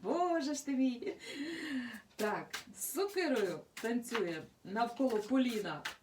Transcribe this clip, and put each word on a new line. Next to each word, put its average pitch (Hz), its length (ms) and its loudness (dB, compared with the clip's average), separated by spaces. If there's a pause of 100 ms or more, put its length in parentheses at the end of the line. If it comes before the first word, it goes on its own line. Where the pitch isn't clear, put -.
Боже 311 520 2
ж - 120 -6
ти 285 60 0
мій! 254 420 2 (1000)
Так, 175 420 -2 (160)
з - 180 -6
сокирою 285 680 2 (140)
танцює 220 680 0 (220)
навколо 233 540 2
поліна. 208 640 2 (200)